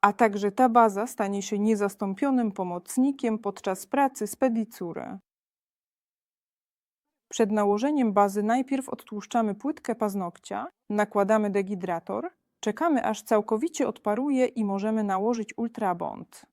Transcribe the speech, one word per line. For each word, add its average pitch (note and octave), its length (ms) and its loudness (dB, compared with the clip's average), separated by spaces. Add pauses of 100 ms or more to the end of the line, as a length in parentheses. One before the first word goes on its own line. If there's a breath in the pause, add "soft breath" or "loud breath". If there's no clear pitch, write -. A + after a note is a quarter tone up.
A G3+ 100 6
także G3+ 400 2
ta B3+ 160 4
baza A3+ 380 4
stanie G3+ 360 -4
się G3+ 160 -4
niezastąpionym G#3 920 0
pomocnikiem A3 840 -2
podczas G3 480 -6
pracy C4+ 400 0
z - 100 -10
pedicury. G#3 840 -4 (2000)
Przed G#3+ 240 0
nałożeniem G#3+ 600 2
bazy G3+ 300 2
najpierw C4 460 -2
odtłuszczamy G#3+ 680 -4
płytkę B3+ 400 -6
paznokcia, G3+ 760 -6 (220)
nakładamy G#3 600 2
degidrator, G3 800 -4 (300)
czekamy, C4 440 0
aż G#3+ 180 -2
całkowicie A3 680 0
odparuje B3+ 580 0
i A3+ 180 -2
możemy G#3 400 -2
nałożyć G#3 540 -2
Ultrabond. F3+ 960 -6